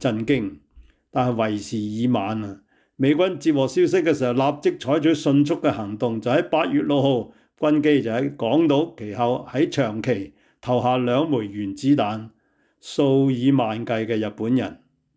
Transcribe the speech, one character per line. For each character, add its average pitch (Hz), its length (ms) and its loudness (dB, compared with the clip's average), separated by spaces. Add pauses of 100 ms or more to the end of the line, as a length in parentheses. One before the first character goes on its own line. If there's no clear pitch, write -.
震 113 260 -2
驚， 117 320 -2 (540)
但 127 180 0
係 117 60 -2
為 110 200 0
時 104 220 -6
已 107 300 -2
晚 110 340 -2
啊！ 98 200 -12 (340)
美 135 180 2
軍 180 240 0
接 160 140 0
獲 135 160 2
消 175 180 2
息 151 120 2
嘅 165 140 2
時 131 120 0
候， 123 80 0
立 139 280 0
即 185 120 0
採 139 260 -2
取 156 160 4
迅 143 320 2
速 151 80 0
嘅 151 160 0
行 104 260 -6
動， 113 240 -2
就 113 120 -4
喺 160 160 0
八 165 180 0
月 147 160 0
六 147 180 0
號， 127 320 0 (280)
軍 151 200 2
機 147 220 4
就 113 80 -4
喺 139 240 -2
廣 139 320 2
島， 151 320 2
其 104 160 -10
後 120 340 -2
喺 143 200 0
長 110 340 -2
崎 101 320 -4 (260)
投 123 220 0
下 123 160 2
兩 127 320 0
枚 117 160 -2
原 101 280 -6
子 135 200 2
彈， 110 360 -2 (520)
數 135 480 2
以 131 220 2
萬 117 320 0
計 113 220 -2
嘅 113 100 -2
日 104 180 -4
本 113 200 -2
人 120 260 -2 (360)